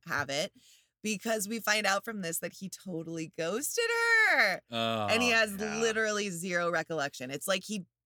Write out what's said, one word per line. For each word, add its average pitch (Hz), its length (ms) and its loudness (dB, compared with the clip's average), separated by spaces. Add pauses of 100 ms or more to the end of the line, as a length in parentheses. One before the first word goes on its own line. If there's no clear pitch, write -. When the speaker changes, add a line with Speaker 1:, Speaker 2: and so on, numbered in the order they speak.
Speaker 1:
have 139 220 -2
it 151 240 -2 (500)
because 214 460 -2
we 226 100 -2
find 208 260 2
out 196 200 2
from 220 160 -6
this 165 180 -4
that 175 200 -6
he 190 100 -8
totally 165 680 -8
ghosted 208 460 -2 (480)
her. 220 300 4 (100)
Speaker 2:
Oh, 113 360 0
Speaker 1:
And 220 140 4
he 247 100 4
has 220 280 4
Speaker 2:
yeah. 214 220 -4
Speaker 1:
literally 214 480 0
zero 175 420 -2
recollection. 151 600 -2
It's 143 160 -6
like 190 180 0
he 208 180 -4 (220)